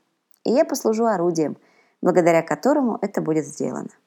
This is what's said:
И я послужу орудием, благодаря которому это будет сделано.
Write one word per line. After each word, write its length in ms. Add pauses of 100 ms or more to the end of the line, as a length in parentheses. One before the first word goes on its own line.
(440)
И 80
я 140
послужу 400
орудием, 520 (440)
благодаря 400
которому 600
это 200
будет 240
сделано. 460 (160)